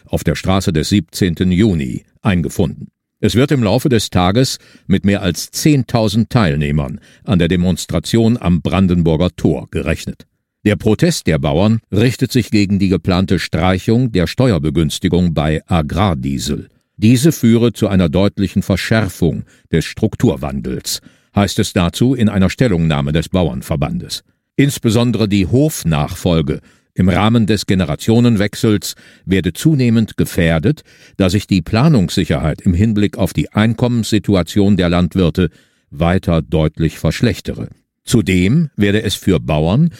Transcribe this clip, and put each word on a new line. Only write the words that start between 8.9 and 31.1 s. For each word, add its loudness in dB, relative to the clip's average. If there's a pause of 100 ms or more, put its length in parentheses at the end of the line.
Tor -2
gerechnet. -6 (400)
Der 2
Protest 0
der 2
Bauern 0 (100)
richtet 0
sich 0
gegen 2
die 0
geplante 0
Streichung 0
der 0
Steuerbegünstigung 0
bei -2
Agrardiesel. -2 (300)
Diese 4
führe 2
zu -2
einer 2
deutlichen 0
Verschärfung -2 (280)
des 2
Strukturwandels, -4 (340)
heißt 0
es -2
dazu 0
in 2
einer 0
Stellungnahme 0
des -2
Bauernverbandes. -4 (320)
Insbesondere 0
die 2
Hofnachfolge 0 (340)
im 2
Rahmen 2
des 0
Generationenwechsels 0 (300)
werde 0
zunehmend 0
gefährdet, 0 (340)